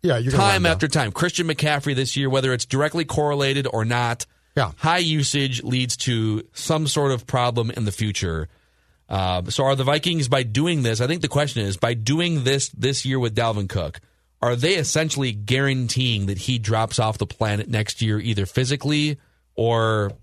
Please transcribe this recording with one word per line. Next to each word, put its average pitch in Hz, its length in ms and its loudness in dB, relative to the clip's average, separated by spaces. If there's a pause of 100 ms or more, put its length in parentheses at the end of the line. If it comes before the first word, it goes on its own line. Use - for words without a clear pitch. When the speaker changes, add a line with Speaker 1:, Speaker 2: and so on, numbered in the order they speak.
Speaker 1:
Yeah, 160 140 4
you're 120 160 0
gonna - 100 6
Speaker 2:
Time 196 200 4
Speaker 1:
run 170 100 4
Speaker 2:
after 156 140 0
Speaker 1:
down. 143 180 2
Speaker 2:
time. 101 80 -2
Christian 170 360 0
McCaffrey 151 460 0
this 127 220 -2
year, 135 140 0
whether 131 220 2
it's 123 140 -2
directly 151 380 0
correlated 143 680 0
or 113 140 0
not, 117 420 0 (300)
Speaker 1:
Yeah. 110 200 0
Speaker 2:
high 170 220 2
usage 143 640 0
leads 123 360 -2
to 110 540 0
some 156 340 -2
sort 139 260 0
of 120 140 -4
problem 120 460 0
in 117 120 -4
the 104 80 -2
future. 87 560 -2 (600)
Uh, 92 400 0
so 131 160 0
are 139 100 4
the 131 100 0
Vikings, 151 440 0
by 135 140 2
doing 139 400 0
this, 113 180 0
I 123 60 0
think 165 160 -2
the 143 60 -2
question 143 360 0
is, 95 140 -2
by 120 160 2
doing 147 500 0
this 135 260 2
this 127 360 -2
year 131 120 0
with 120 160 0
Dalvin 110 340 0
Cook, 80 320 -6 (420)
are 120 120 2
they 147 200 2
essentially 147 580 0
guaranteeing 123 920 0
that 98 100 -2
he 123 220 -2
drops 110 400 0
off 110 180 0
the 101 100 -2
planet 107 420 -2
next 110 340 -2
year, 107 180 0
either 101 240 -2
physically 143 720 0 (360)
or 110 580 2 (100)